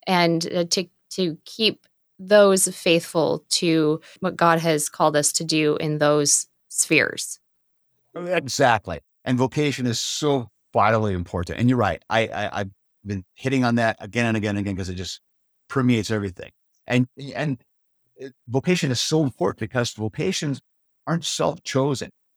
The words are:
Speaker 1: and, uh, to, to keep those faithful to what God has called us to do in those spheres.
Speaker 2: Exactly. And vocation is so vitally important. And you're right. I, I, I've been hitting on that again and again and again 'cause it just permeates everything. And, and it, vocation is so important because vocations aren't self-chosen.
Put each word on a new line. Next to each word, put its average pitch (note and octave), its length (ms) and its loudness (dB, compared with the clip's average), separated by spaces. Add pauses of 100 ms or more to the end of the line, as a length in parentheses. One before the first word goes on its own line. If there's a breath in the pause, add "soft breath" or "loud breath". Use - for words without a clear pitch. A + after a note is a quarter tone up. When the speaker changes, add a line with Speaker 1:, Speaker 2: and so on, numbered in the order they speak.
Speaker 1:
and, E3+ 460 2
uh, F3 180 0
to, F3+ 160 -2 (240)
to F3 340 -4
keep - 420 -2 (320)
those G3 500 6
faithful E3 800 0
to D#3+ 520 0 (200 loud breath)
what F3 160 -4
God E3+ 240 4
has D#3+ 280 0
called D#3 280 2
us D3 160 2
to - 120 -4
do D#3 320 0
in D3+ 220 -4
those D3 480 2 (220)
spheres. - 720 0 (720)
Speaker 2:
Exactly. C3+ 880 0 (240)
And B2+ 140 0
vocation C3 480 0
is A#2 140 -2
so C#3 480 -2 (240)
vitally G#2+ 420 2
important. F2+ 440 -6
And A#2+ 100 4
you're B2+ 100 4
right. G2 320 0
I, A2+ 180 2
I, G2+ 320 -6
I've G2 100 -8 (340)
been G2+ 200 -6 (100)
hitting C3 300 0
on A#2+ 120 2
that A2+ 240 2
again A2+ 260 -2
and A2+ 100 0
again G2+ 200 -2
and - 20 -2
again G2 180 -4
'cause F#2 120 -8
it F#2 60 -8
just F2+ 260 -10 (480)
permeates B2 420 0
everything. G2+ 400 -6 (360)
And, B2+ 200 2 (280)
and C#3 240 -4 (580)
it, C3+ 160 -16 (160)
vocation C3+ 420 0
is A#2+ 100 -2
so D#3 220 0
important - 380 -4
because A#2+ 320 -4
vocations D3 680 -4 (460)
aren't E3 180 -2
self-chosen. - 840 -2 (260)